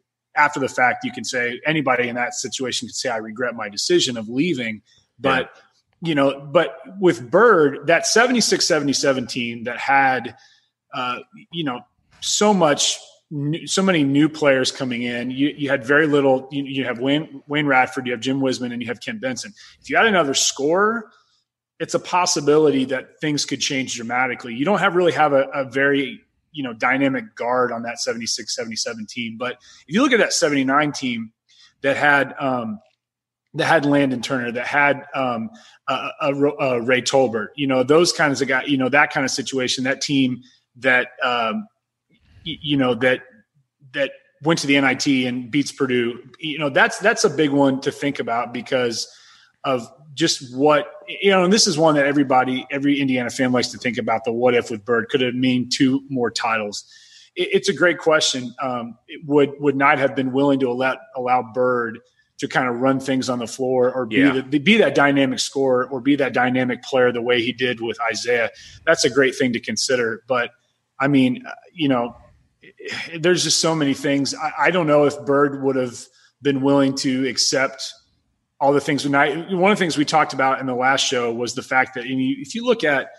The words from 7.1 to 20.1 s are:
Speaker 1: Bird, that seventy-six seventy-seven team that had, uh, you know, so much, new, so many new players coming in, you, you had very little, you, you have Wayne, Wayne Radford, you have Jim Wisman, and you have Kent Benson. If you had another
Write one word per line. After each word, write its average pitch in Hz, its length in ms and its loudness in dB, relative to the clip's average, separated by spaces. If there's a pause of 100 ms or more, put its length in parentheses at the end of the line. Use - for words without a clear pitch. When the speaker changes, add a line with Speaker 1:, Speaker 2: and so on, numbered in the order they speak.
Speaker 1:
Bird, 165 560 4
that 165 180 4
seventy-six 233 600 2
seventy-seven 139 640 0
team 120 360 -8
that 120 140 -6
had, 131 580 2 (580)
uh, 123 260 -6 (320)
you 170 120 -6
know, 123 160 -6 (400)
so - 340 2
much, 151 460 2 (320)
new, 147 340 -4
so 190 160 -2
many 185 220 2
new 139 240 4
players 135 460 2
coming 123 300 -6
in, 120 280 -6
you, 139 240 0
you 143 140 -6
had 127 160 -2
very 147 220 4
little, 139 440 2
you, 143 140 -6
you 135 180 -4
have 120 160 -4
Wayne, 139 480 -2
Wayne 147 200 -2
Radford, 127 400 2
you 123 40 -2
have 113 100 -4
Jim 135 200 -2
Wisman, 123 320 -2
and 120 80 -8
you 113 80 -8
have 113 100 -6
Kent 113 220 -10
Benson. 120 320 -8 (260)
If - 100 -20
you 139 60 -2
had 185 100 4
another 170 280 2